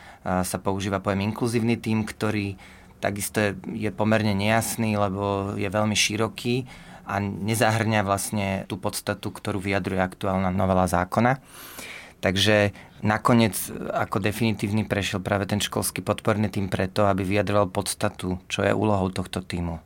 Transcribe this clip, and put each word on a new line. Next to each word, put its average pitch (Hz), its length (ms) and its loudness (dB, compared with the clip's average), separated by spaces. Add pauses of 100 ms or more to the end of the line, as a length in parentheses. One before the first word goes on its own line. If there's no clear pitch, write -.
(260)
a, 92 160 0
sa 90 160 -2
používa 98 400 -2
pojem 98 320 0
inkluzívny 117 480 0
tím, 110 320 0
ktorý 104 480 -2 (420)
takisto 101 400 -2
je, 104 120 4 (360)
je 104 60 -2
pomerne 107 400 2
nejasný, 107 640 0
lebo 101 580 0
je 104 140 -4
veľmi 107 240 2
široký 113 720 0 (400)
a 101 160 -2
nezahŕňa 107 800 2
vlastne 98 460 0 (180)
tú 101 160 -6
podstatu, 104 480 -4
ktorú 101 320 -6
vyjadruje 95 400 0
aktuálna 95 480 0
novela 92 400 4
zákona. 110 480 2 (840)
Takže 101 560 4 (300)
nakoniec 110 500 4 (400)
ako 110 240 -2
definitívny 107 640 0
prešiel 98 400 -2
práve 98 240 2
ten 104 160 0
školský - 400 -4
podporný 107 480 0
tím 98 160 -2
preto, 95 400 0
aby 98 160 2
vyjadroval 101 480 2
podstatu, 98 720 -4 (100)
čo 101 140 0
je 104 100 4
úlohou 104 380 2
tohto - 260 -6
tímu. 85 460 -6